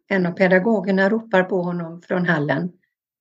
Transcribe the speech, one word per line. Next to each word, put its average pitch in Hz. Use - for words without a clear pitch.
en 190
av 170
pedagogerna, 190
ropar 214
på 185
honom 175
från 180
hallen. 170